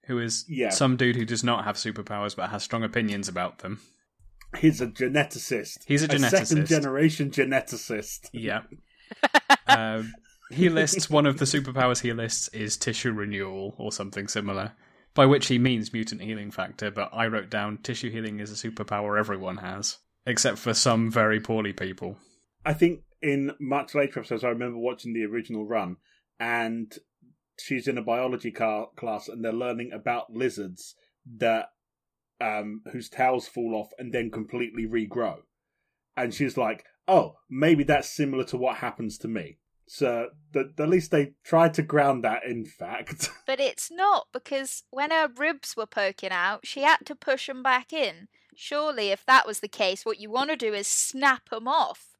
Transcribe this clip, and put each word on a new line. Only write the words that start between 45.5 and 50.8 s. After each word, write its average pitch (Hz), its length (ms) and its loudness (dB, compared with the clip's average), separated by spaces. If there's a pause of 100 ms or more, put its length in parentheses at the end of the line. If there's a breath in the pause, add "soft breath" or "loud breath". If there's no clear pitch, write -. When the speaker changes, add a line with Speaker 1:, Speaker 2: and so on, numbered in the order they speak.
Speaker 3:
were 220 100 -4
poking 196 440 -2
out, 185 360 0
she - 160 -6
had 311 240 4
to 302 80 -10
push 269 340 -2
'em 254 140 -10
back 254 300 0
in. 208 360 -4 (260 soft breath)
Surely, 294 560 -2
if 196 160 -2
that 262 200 8
was 220 140 -6
the 214 80 -8
case, 190 360 -2
what 220 160 -4
you 214 100 -12
wanna 277 260 -2
do 226 180 -2
is 202 120 -4